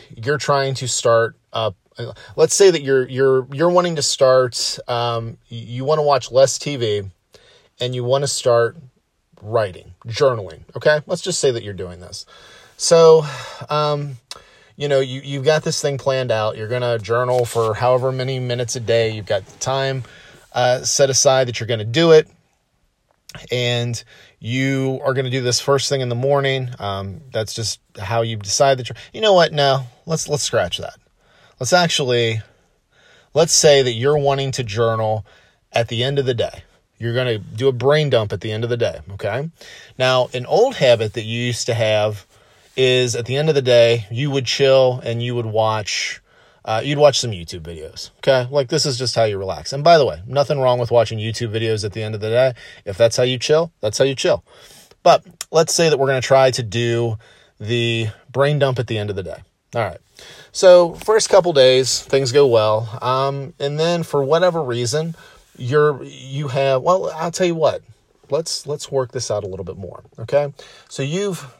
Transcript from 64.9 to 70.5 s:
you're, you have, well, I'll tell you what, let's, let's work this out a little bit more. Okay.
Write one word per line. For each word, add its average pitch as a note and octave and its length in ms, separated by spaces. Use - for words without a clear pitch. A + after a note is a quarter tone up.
you're, C#3 460
you C#3 460
have, C3+ 340
well, F3 320
I'll E3 160
tell F#3 160
you E3+ 80
what, C3+ 260
let's, - 380
let's D3 240
work C3 200
this A#2+ 200
out G#2 120
a G2+ 40
little F#2 180
bit E2+ 120
more. - 260
Okay. C#3 340